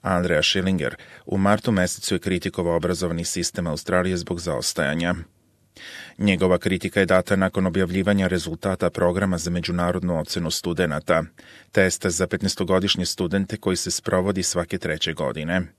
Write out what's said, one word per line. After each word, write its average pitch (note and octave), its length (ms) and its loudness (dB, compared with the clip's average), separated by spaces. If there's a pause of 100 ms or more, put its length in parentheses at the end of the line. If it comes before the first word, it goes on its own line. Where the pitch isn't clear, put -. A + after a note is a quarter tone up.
Andrea F2 420 2
Schillinger, F#2 520 0 (300)
u F#2+ 120 -2
martu G2+ 340 2
mesecu F#2 440 0
je E2+ 40 0
kritikovao F2 560 -2
obrazovni E2+ 500 -2
sistem - 420 -4
Australije F2+ 500 0
zbog E2+ 220 -4
zaostajanja. E2 760 -2 (1000)
Njegova F#2 400 4
kritika F#2+ 420 0
je F#2+ 60 6
data F#2 300 4
nakon F#2+ 300 2
objavljivanja F#2+ 640 2
rezultata F2 600 -2
programa F2+ 480 0
za F2 140 -4
međunarodnu F2 680 -2
ocenu D#2 320 -4
studenata, E2 720 0 (480)
testa F#2+ 380 2
za F2+ 180 0
petnaestogodišnje F#2 760 0
studente F#2+ 520 -2
koji F#2+ 180 0
se - 160 -6
sprovodi F#2 520 0
svake - 340 -2
treće D#2 360 -4
godine. D#2+ 480 -2 (180)